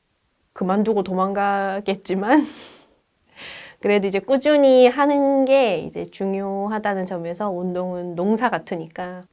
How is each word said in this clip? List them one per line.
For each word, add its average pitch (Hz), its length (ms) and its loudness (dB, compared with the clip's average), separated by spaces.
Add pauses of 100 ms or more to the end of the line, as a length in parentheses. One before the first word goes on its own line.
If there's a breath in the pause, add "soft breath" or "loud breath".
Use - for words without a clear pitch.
(540)
그만두고 196 500 0
도망가겠지만 196 1400 0
<laughs> - 1300 -20
그래도 202 260 2
이제 196 120 -2
꾸준히 269 680 6
하는 277 580 2
게 254 340 2
이제 170 260 -8
중요하다는 196 1000 -4
점에서 180 460 -6
운동은 180 640 -6
농사 214 340 0
같으니까 180 840 -8